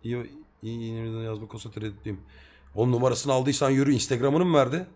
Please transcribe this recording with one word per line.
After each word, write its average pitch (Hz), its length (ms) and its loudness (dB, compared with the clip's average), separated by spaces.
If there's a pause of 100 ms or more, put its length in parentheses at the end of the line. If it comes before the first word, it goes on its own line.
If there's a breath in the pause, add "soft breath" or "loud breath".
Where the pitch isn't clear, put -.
iyi, 117 280 -8 (300)
iyi, 113 180 -10
iyi 113 440 -8
yazma 110 240 -8
konusunda 110 280 -14
tereddütlüyüm. 107 460 -10 (540 soft breath)
Oğlum 120 160 2
numarasını 123 420 2
aldıysan 135 360 2
yürü, 139 240 4
Instagram'ını 139 520 2
mı 165 120 4
verdi? 143 380 2